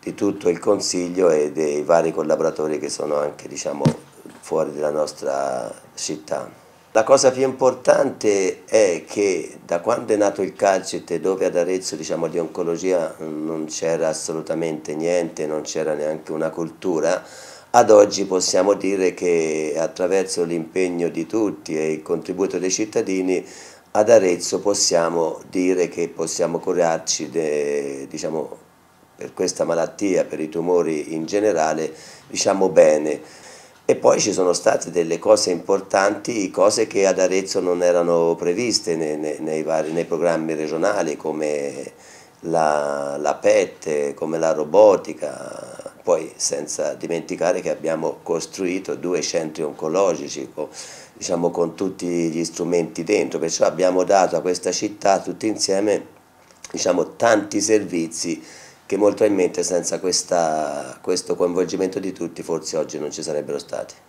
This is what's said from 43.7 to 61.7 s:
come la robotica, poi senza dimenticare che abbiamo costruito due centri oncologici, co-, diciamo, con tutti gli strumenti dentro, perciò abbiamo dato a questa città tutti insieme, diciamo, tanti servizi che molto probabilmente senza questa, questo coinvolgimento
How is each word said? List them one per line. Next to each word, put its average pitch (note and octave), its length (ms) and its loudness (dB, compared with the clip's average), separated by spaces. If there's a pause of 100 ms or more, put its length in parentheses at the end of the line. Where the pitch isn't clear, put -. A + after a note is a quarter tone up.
come E2 240 -4
la D#2+ 140 2
robotica, D2+ 1200 2 (240)
poi D#2+ 360 0
senza D2+ 560 -4
dimenticare E2 680 -2
che - 80 -4
abbiamo D#2 540 -2
costruito F2 720 -4
due E2+ 260 -2
centri D#2+ 400 -4
oncologici, D#2 880 -2
co-, D2+ 180 -8 (440)
diciamo, E2+ 380 -2
con E2+ 240 -2
tutti F#2 320 -4
gli E2+ 380 0
strumenti E2+ 580 -2
dentro, E2+ 340 0
perciò E2 280 0
abbiamo F2+ 380 2
dato F2+ 320 4
a E2 60 0
questa F2+ 300 -2
città G2+ 480 0
tutti F2+ 260 -8
insieme, G2+ 600 0 (680)
diciamo, F2 440 0
tanti A2 440 2
servizi F2+ 840 -2 (460)
che G2 100 -2
molto G2+ 200 4
probabilmente F#2 440 2
senza F2+ 380 -2
questa, D#2 1040 -2
questo F2+ 320 -2
coinvolgimento F2+ 640 0